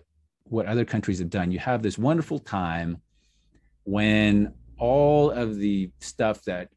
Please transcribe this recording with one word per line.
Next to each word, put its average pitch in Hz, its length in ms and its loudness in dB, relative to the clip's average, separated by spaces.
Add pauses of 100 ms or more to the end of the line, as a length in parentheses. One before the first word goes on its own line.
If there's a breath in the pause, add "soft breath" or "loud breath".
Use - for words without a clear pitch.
(460)
what 113 200 -2
other 113 200 0
countries 101 340 -2
have 85 100 -6
done, 90 220 -2
you 92 80 -4
have 120 240 -2
this 98 140 -4
wonderful 151 420 -2
time 85 640 -6 (800)
when 104 720 2 (260)
all 147 500 4
of 113 280 -4
the 101 420 -2
stuff - 440 -2
that 90 340 -6